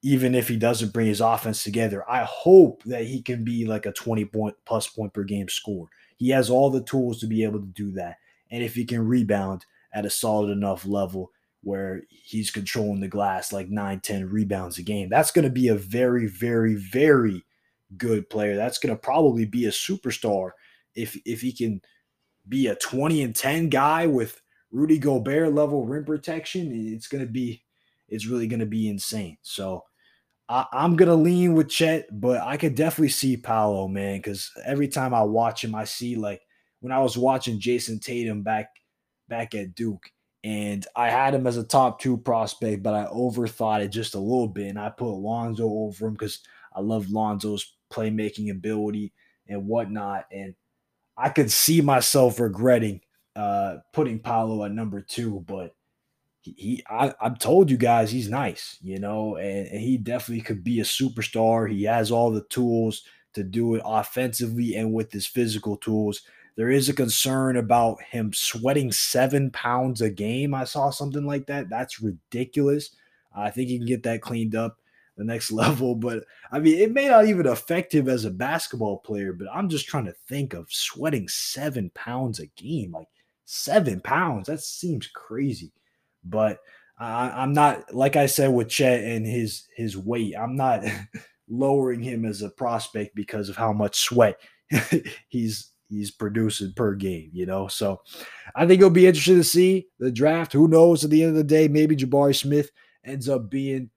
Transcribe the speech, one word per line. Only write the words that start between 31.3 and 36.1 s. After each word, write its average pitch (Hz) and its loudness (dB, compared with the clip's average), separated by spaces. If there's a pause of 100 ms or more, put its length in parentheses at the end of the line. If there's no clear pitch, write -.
with 156 4
Chet, 160 0
but 113 0
I 131 -6
could 156 0
definitely 156 2
see 131 0
Paolo, 107 0
man, 98 -4
'cause 101 -8 (140)
every 139 0
time 131 -2
I 117 4
watch 110 0
him, 110 -6
I 110 -6
see, 120 -8